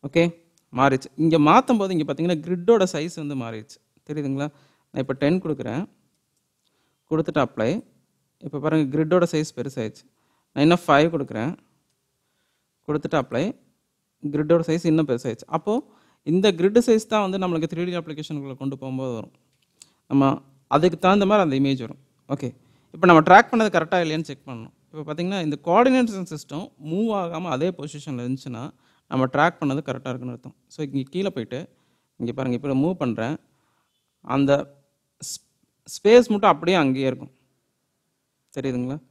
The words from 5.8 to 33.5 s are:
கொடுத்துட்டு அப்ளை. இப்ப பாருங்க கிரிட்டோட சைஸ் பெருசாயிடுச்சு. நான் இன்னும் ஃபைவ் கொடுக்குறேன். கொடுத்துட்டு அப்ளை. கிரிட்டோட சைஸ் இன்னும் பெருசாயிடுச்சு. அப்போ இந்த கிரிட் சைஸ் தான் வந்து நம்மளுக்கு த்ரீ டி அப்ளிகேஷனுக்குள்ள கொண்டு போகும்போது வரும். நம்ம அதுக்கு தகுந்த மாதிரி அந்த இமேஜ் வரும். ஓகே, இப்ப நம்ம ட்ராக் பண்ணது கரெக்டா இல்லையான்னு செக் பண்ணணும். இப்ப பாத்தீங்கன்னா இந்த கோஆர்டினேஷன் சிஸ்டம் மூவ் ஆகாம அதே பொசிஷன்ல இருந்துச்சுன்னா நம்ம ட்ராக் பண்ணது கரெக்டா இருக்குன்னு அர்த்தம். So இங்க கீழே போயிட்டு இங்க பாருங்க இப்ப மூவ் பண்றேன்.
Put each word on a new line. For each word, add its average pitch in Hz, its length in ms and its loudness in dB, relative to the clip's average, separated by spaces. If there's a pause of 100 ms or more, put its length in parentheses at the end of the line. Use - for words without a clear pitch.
கொடுத்துட்டு 156 320 -2
அப்ளை. 117 280 -2 (720)
இப்ப 143 180 -10
பாருங்க 156 300 2
கிரிட்டோட 160 400 2
சைஸ் 156 240 -4
பெருசாயிடுச்சு. 123 500 -10 (520)
நான் 139 100 4
இன்னும் 170 180 4
ஃபைவ் 151 260 4
கொடுக்குறேன். 131 420 -6 (1400)
கொடுத்துட்டு 151 320 -2
அப்ளை. 131 240 -2 (800)
கிரிட்டோட 151 440 2
சைஸ் 165 180 -2
இன்னும் 160 260 2
பெருசாயிடுச்சு. 120 380 -6
அப்போ - 240 -4 (540)
இந்த 185 260 2
கிரிட் 190 320 2
சைஸ் 220 220 2
தான் 214 180 0
வந்து 190 140 -4
நம்மளுக்கு 165 340 -2
த்ரீ 170 120 -4
டி 180 120 -6
அப்ளிகேஷனுக்குள்ள 151 600 -10
கொண்டு 135 220 -6
போகும்போது 131 360 -6
வரும். 110 200 -12 (760)
நம்ம 139 140 6 (460)
அதுக்கு 160 280 4
தகுந்த 196 280 4
மாதிரி 202 180 4
அந்த 139 120 0
இமேஜ் 135 240 0
வரும். 113 200 -14 (300)
ஓகே, 139 180 -6 (460)
இப்ப 165 120 -4
நம்ம 170 160 6
ட்ராக் 185 280 8
பண்ணது 220 240 0
கரெக்டா 165 260 0
இல்லையான்னு 156 300 -4
செக் 135 160 -16
பண்ணணும். 117 280 -14 (120)
இப்ப 156 180 -16
பாத்தீங்கன்னா 175 360 -6
இந்த 147 240 -4
கோஆர்டினேஷன் 220 680 2
சிஸ்டம் 147 340 -10 (200)
மூவ் 190 300 -4
ஆகாம 175 360 -6
அதே 143 200 -2
பொசிஷன்ல 143 540 -10
இருந்துச்சுன்னா 127 400 -8 (460)
நம்ம 131 160 0
ட்ராக் 147 340 0
பண்ணது 143 220 -2
கரெக்டா 127 280 -8
இருக்குன்னு 127 260 -10
அர்த்தம். - 200 -20 (120)
So - 140 -16
இங்க 139 280 -6
கீழே 190 200 -4
போயிட்டு 123 300 -10 (600)
இங்க 120 120 -6
பாருங்க 131 260 -4
இப்ப 135 160 -4
மூவ் 156 220 0
பண்றேன். 120 380 -4 (880)